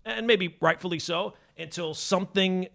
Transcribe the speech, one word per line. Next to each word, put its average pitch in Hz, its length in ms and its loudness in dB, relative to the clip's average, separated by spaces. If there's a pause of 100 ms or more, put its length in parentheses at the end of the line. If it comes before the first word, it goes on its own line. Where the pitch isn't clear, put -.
and 226 220 -4
maybe 240 320 2
rightfully 165 400 2
so, 185 340 -4 (240)
until 160 360 -8
something 185 800 0